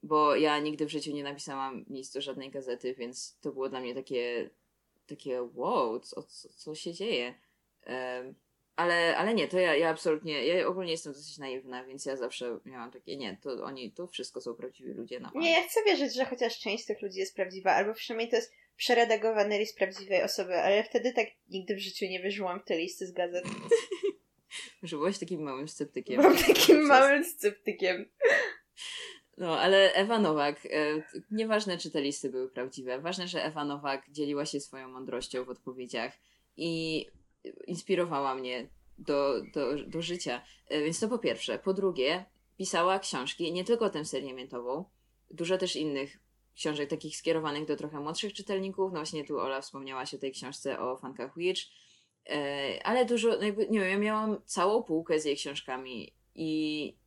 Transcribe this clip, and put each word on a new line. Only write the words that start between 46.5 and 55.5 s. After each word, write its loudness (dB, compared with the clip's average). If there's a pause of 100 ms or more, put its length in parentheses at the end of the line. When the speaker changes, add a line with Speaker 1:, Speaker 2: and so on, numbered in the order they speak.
Speaker 1:
książek, -2
takich -6
skierowanych 0
do 0
trochę -8
młodszych -4
czytelników. -4
No -4
właśnie -6
tu -4
Ola -2
wspomniałaś -10
o -10
tej -6
książce -8
o -4
fankach -10
Witch, 0 (680)
e, -2
ale 4
dużo, 2
no 2
jakby, 0
nie 4
wiem, 2
ja 2
miałam 0
całą 2
półkę 0
z -4
jej 2
książkami -8 (220)